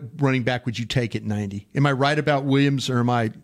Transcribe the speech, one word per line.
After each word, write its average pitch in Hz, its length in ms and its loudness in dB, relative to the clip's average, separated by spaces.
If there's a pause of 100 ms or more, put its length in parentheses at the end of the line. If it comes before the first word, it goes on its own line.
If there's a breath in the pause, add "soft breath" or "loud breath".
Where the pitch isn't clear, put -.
(200)
running 131 240 2
back 123 220 -2
would 113 140 -6
you 117 60 -4
take 120 320 -2
at 107 60 -8
ninety? 104 520 -6
Am 139 100 4
I 143 60 4
right 139 260 2
about 143 280 0
Williams, 139 440 2
or 123 100 2
am 120 100 2
I? 117 220 2 (120)